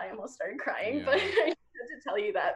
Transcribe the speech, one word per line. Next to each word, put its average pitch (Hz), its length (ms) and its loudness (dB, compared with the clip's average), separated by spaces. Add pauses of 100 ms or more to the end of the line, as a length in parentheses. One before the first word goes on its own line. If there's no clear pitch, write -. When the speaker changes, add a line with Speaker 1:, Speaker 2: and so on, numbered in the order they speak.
Speaker 1:
I 190 80 -6
almost - 240 -10
started 190 260 -6
crying, 208 380 -2
Speaker 2:
Yeah. - 80 -4
Speaker 1:
but 269 100 6
<laughs> 381 40 6
I 392 260 4
had - 540 -4
to - 80 -20
tell 202 100 -2
you 208 160 0
that 170 220 2